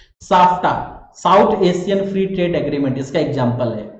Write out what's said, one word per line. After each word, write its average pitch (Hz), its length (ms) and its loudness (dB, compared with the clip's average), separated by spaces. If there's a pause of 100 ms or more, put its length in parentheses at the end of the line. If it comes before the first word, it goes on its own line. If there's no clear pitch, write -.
(220)
साफ्टा, - 520 2 (420)
साउथ 196 480 4
एशियन 196 420 0
फ्री 190 200 -2
ट्रेड 180 300 0
एग्रीमेंट, 139 420 -2
इसका 139 220 -4
एग्जांपल 131 500 -2
है 107 180 -8 (120)